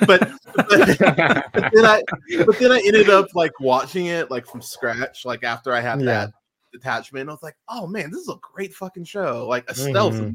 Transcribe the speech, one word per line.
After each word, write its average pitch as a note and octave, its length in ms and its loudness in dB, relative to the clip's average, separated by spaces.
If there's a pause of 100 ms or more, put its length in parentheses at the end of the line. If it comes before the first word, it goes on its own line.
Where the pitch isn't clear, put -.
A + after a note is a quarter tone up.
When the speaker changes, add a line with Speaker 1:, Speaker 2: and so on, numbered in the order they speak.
Speaker 1:
but, F#3+ 220 6 (260)
but, - 140 0
Speaker 2:
<laughs> E3 880 2
Speaker 1:
but A3 180 -2
then A3 140 6
I, G#3+ 160 4 (440)
but G#3+ 140 4
then B3+ 120 6
I A#3+ 140 2
ended G#3 240 6
up, F#3+ 240 4
like, E3 260 0
watching C#3 460 -2
it, E3+ 240 -4
like, B2 160 -8
from - 160 -18
scratch, B2 640 -8
like, A#2+ 180 -8
after A#2 280 -6
I A#2+ 80 0
had A#2+ 200 -4
Speaker 2:
Yeah. C3 60 -2
Speaker 1:
that G#2+ 240 -2 (420)
detachment. C3 580 -10
I - 20 -16
was D3+ 100 -20
like, D#3 140 -18 (120)
"Oh, A3+ 180 -12
man, E3+ 240 -10
this C#4+ 120 -12
is C#4+ 80 -14
a - 120 -14
great G3 320 -14
fucking F#3 300 -16
show." C#3+ 440 -8
Like, B2 220 -6
Estelle B2+ 380 -2
was A2 120 -4
Speaker 2:
Mm-hmm. G#2+ 140 -6